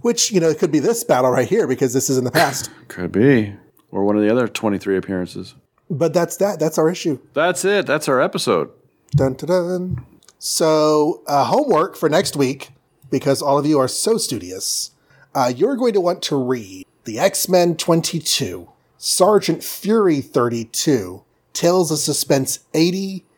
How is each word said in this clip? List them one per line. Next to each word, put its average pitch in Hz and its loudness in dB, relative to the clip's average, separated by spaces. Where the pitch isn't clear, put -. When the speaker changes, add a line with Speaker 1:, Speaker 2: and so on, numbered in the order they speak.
Speaker 1:
Which, 233 0
you 190 2
know, 160 4
it 156 0
could 160 0
be 151 4
this 160 0
battle 127 4
right 123 2
here 185 2
because 127 0
this 127 0
is 131 0
in 127 2
the 123 -4
past. 143 0
Speaker 2:
<laughs> - -20
Could 87 -8
be. 104 4
Or 98 -2
one 104 2
of 104 2
the 107 2
other 120 0
twenty-three 98 -2
appearances. 92 -8
Speaker 1:
But 156 -2
that's 175 -2
that. 190 -2
That's 156 -2
our 160 4
issue. 170 -4
Speaker 2:
That's 170 -2
it. 196 0
That's 143 -2
our 127 4
episode. 110 0
Speaker 1:
Dun, 135 2
dun, 143 -12
dun. 180 -2
So, 156 2
uh, 143 2
homework 190 0
for 160 0
next 165 0
week, 139 -2
because 135 0
all 139 2
of 143 -2
you 151 2
are 131 2
so 214 -2
studious, - -8
uh, 127 0
you're 226 0
going 233 0
to 196 0
want 175 -2
to 156 -2
read 117 -4
The 113 -8
X-Men 175 2
twenty-two, 139 -2
Sergeant - 2
Fury 190 0
thirty-two, 117 -2
Tales 170 2
of 156 -2
Suspense 139 -2
eighty, 185 -2